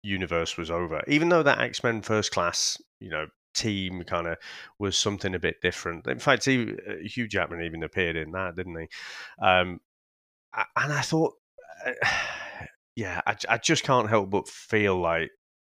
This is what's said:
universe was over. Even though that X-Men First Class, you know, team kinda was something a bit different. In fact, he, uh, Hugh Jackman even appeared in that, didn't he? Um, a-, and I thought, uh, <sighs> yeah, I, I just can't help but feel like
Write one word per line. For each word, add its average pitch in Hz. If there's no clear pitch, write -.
universe 87
was 82
over. 82
Even 147
though 170
that 139
X-Men 120
First 107
Class, -
you -
know, 78
team 95
kinda 85
was 98
something 101
a 90
bit 82
different. 85
In -
fact, 131
he, 120
uh, 104
Hugh 113
Jackman 87
even 82
appeared 82
in 78
that, 92
didn't 87
he? 80
Um, 90
a-, 107
and 147
I 139
thought, 160
uh, 127
<sighs> -
yeah, 92
I, 117
I 117
just -
can't 123
help 104
but 98
feel 104
like 82